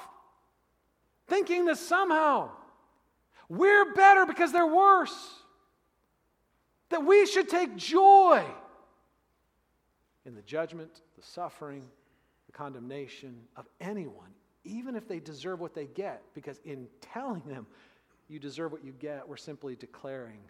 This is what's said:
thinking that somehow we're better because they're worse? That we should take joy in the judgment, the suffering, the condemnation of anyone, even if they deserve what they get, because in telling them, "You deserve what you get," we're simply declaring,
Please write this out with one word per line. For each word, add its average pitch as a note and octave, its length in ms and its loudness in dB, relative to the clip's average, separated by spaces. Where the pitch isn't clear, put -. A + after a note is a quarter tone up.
thinking F4+ 380 -2
that D#4+ 140 -2
somehow D#4 720 0
we're G4 460 2
better F#4+ 320 8
because D#4+ 260 -2
they're E4+ 140 2
worse? F4+ 760 2
That D#4+ 140 -2
we G4 200 6
should G4 240 -2
take D#4 280 -4
joy F4+ 680 6
in B2 80 -20
the G#2 80 -20
judgment, D#3+ 580 -12
the - 60 -20
suffering, D3 600 -16
the - 80 -20
condemnation C3+ 840 -16
of C3 100 -20
anyone, F#3 540 -14
even A#3+ 320 -14
if A3 120 -14
they F3+ 100 -12
deserve D#3+ 420 -14
what E3 140 -14
they D3 120 -12
get, D#3+ 360 -12
because C#3+ 320 -18
in C3 220 -16
telling A#3 460 -12
them, C3 200 -16
"You D3+ 100 -20
deserve C#3+ 320 -12
what D3 140 -16
you C3+ 80 -20
get," C#3 340 -14
we're C#3+ 120 -18
simply C#3 380 -16
declaring, B2 720 -18